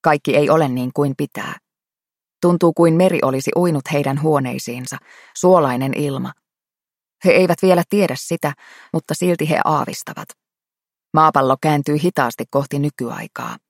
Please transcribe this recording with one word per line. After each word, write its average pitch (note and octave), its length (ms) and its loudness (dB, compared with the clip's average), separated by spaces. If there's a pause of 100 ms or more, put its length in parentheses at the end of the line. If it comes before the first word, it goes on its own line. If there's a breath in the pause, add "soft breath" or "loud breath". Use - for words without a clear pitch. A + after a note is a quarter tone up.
Kaikki D3 320 0
ei D3 140 2
ole D#3 180 2
niin B2+ 260 -4
kuin C#3+ 240 -2
pitää. - 400 -10 (840)
Tuntuu F3 320 2
kuin E3+ 200 4
meri F3+ 280 2
olisi C3 340 -2
uinut E3 360 0
heidän C#3+ 300 -2
huoneisiinsa, C3 760 -4 (400 loud breath)
suolainen C3+ 600 2
ilma. C3+ 360 -6 (920)
He F3 60 6
eivät F3 300 4
vielä F3+ 280 4
tiedä F#3 280 0
sitä, D3+ 360 -4 (400 loud breath)
mutta E3 200 -4
silti E3+ 360 -2
he D3+ 160 0
aavistavat. - 640 -6 (840)
Maapallo D3 480 4
kääntyy D3 420 0
hitaasti C3 460 -2
kohti C#3 300 -4
nykyaikaa. - 760 -8 (120)